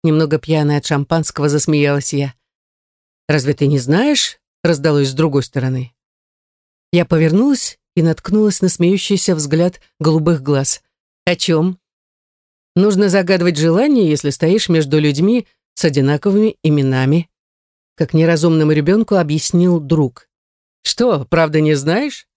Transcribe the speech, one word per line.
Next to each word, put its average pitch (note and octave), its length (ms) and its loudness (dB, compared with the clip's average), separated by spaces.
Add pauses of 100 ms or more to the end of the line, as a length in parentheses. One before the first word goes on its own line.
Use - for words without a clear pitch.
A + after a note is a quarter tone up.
Немного D#3 340 0
пьяная D3 400 -2
от - 80 -8
шампанского, D3+ 640 -4
засмеялась C#3+ 640 -2
я. C#3 220 -6 (920)
"Разве C#3+ 260 0
ты C#3+ 120 -2
не C#3 140 0
знаешь?" — G#3 580 -2 (240)
раздалось D3 460 0
с C3 60 -8
другой C#3+ 280 0
стороны. C3 500 -6 (1000)
Я E3+ 120 2
повернулась F3 760 0 (160)
и E3+ 60 2
наткнулась F#3 580 0
на F#3 80 0
смеющийся F3+ 680 0
взгляд D#3 460 -2 (180)
голубых D#3 440 0
глаз. C#3 400 -2 (420)
"О F3+ 100 0
чём?" F3 440 -2 (960)
"Нужно G3 320 2
загадывать F3+ 480 0
желание, F#3+ 520 2
если D3 220 -2
стоишь F3 380 0
между D#3 320 0
людьми E3 460 0 (280)
с - 100 -4
одинаковыми D3 760 0
именами", C#3 680 0 (680)
как D#3 160 -4
неразумному D#3+ 600 2
ребёнку F#3+ 440 0
объяснил E3+ 640 0
друг. C#3+ 480 -2 (540)
"Что, G3+ 420 -2
правда D#3 360 0
не D3+ 140 2
знаешь?" F#3 640 -4